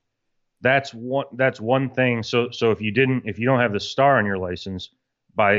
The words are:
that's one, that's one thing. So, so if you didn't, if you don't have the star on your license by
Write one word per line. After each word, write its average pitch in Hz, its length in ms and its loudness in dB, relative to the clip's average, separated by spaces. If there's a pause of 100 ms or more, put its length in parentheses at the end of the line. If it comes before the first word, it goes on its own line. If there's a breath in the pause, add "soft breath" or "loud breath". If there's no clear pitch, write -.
(640)
that's 131 320 2
one, 127 400 -6
that's 131 260 0
one 127 300 0
thing. 123 320 0
So, 120 280 0
so - 200 0
if 101 100 -2
you 107 100 -2
didn't, 131 360 0
if 101 120 -8
you 113 60 -4
don't 123 160 2
have 113 140 0
the 101 60 -4
star 139 360 2
on 107 80 2
your 98 140 -2
license 90 500 -8 (480)
by 104 220 4